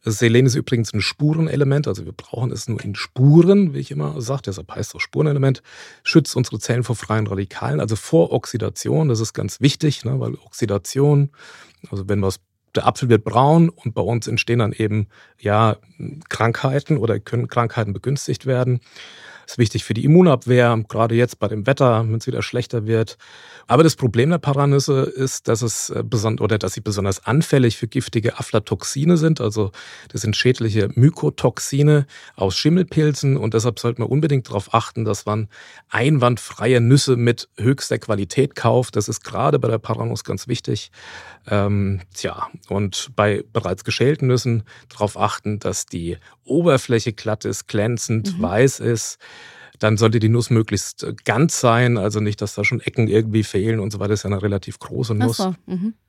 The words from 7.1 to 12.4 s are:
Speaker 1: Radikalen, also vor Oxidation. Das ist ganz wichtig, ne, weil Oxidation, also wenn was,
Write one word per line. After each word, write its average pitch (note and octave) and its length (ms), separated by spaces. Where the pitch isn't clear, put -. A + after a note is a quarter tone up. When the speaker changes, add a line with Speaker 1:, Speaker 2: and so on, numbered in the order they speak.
Speaker 1:
Radikalen, G2+ 500
also A2 160
vor E3 380
Oxidation. C3+ 760
Das A#2 140
ist A2 120
ganz - 280
wichtig, C#3+ 440
ne, C3 140
weil A#2 160
Oxidation, C#3 960
also F#2+ 200
wenn G2+ 120
was, G2 200